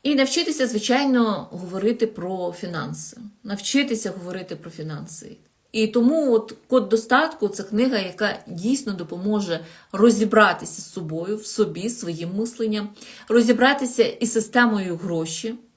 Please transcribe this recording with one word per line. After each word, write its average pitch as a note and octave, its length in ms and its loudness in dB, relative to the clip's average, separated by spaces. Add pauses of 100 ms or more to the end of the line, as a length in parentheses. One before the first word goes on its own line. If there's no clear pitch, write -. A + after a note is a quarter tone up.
І C#4+ 120 2
навчитися, C#4 520 2
звичайно, A#3 840 2
говорити F#3+ 560 -2
про F3+ 520 -6
фінанси. D3+ 580 -6 (260)
Навчитися A3 680 -2
говорити F3+ 440 -10
про E3 160 -18
фінанси. D#3 680 -10 (340)
І A3 160 0
тому B3 460 4
от A3 220 0 (120)
«Код A3 220 2
достатку» — B3+ 600 2
це G3+ 140 -6
книга, A#3+ 340 0
яка F#3+ 500 -4
дійсно G3+ 460 -2
допоможе F3+ 720 -4 (260)
розібратися G#3 920 4
з - 120 -4
собою, E3+ 440 -6
в G#3+ 80 -12
собі, F3+ 440 0
своїм E3+ 460 -6
мисленням, G#3+ 540 -4 (380)
розібратися A#3+ 760 4
із - 280 0
системою G#3+ 680 2
гроші E3+ 580 -4 (220)